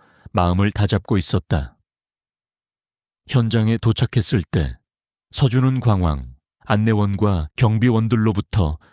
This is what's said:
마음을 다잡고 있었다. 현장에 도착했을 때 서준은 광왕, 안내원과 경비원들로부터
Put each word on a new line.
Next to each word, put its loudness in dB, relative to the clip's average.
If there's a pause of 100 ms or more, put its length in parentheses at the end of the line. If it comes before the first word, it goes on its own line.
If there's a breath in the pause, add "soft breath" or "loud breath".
(320 soft breath)
마음을 0
다잡고 -2
있었다. -4 (1500)
현장에 2
도착했을 0
때 -2 (540)
서준은 0
광왕, -2 (320)
안내원과 0
경비원들로부터 0 (140 soft breath)